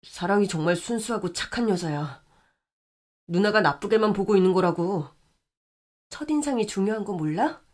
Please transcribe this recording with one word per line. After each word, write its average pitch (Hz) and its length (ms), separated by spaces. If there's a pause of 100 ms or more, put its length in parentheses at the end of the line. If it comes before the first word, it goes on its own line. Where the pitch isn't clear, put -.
사랑이 196 420
정말 170 280
순수하고 220 560
착한 - 360
여자야. 156 540 (1040)
누나가 208 320
나쁘게만 202 520
보고 202 240
있는 185 160
거라고. 175 560 (1000)
첫인상이 294 580
중요한 208 380
거 208 80
몰라? 180 500 (120)